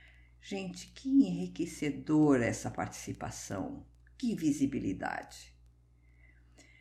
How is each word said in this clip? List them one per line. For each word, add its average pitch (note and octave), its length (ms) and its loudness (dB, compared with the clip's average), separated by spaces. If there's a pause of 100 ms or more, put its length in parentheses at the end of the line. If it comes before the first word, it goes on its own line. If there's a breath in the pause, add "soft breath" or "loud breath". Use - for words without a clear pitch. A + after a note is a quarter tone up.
(400 soft breath)
Gente, F#3+ 480 -10
que - 200 -10
enriquecedora D#3 1400 4
essa - 240 -2
participação, - 1200 -8 (320)
que A#3 160 -2
visibilidade. - 1200 -2 (1200 soft breath)